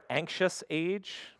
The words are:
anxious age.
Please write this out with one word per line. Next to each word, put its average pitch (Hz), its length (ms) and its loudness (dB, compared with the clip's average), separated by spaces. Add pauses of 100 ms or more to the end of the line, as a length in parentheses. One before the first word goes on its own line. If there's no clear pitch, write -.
anxious 165 600 2
age. 175 720 -2